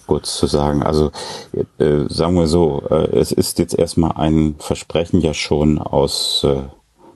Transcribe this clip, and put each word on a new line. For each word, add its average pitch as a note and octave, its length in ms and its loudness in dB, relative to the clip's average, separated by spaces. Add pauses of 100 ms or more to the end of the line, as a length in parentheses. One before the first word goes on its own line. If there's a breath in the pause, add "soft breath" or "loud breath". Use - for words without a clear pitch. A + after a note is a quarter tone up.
kurz - 300 -2
zu - 100 0
sagen. D2 360 0
Also, D2+ 300 2 (680 loud breath)
äh, D2 300 2
sagen E2+ 260 -2
wir E2+ 140 4
so, D#2 420 2
äh, E2 260 2
es D2+ 160 2
ist - 280 0
jetzt - 180 -2
erstmal E2+ 380 0
ein D#2 420 2
Versprechen - 600 -2
ja E2 120 2
schon D2+ 460 0
aus, - 680 -2
äh, C#2 180 0 (540 soft breath)